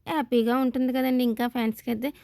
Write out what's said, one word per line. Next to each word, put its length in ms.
హ్యాపీగా 520
ఉంటుంది 340
కదండి 320
ఇంకా 240
ఫ్యాన్స్‌కైతే. 640